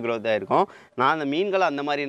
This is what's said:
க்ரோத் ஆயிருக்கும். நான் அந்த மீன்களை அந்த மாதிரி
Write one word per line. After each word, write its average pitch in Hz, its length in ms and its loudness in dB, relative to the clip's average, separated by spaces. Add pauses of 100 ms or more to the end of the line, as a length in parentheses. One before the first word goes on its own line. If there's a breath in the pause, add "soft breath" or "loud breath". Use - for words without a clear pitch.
க்ரோத் 113 280 -2
ஆயிருக்கும். 113 320 2 (300 loud breath)
நான் 131 200 4
அந்த 156 180 -4
மீன்களை 190 380 0
அந்த 143 180 -6
மாதிரி 147 200 -2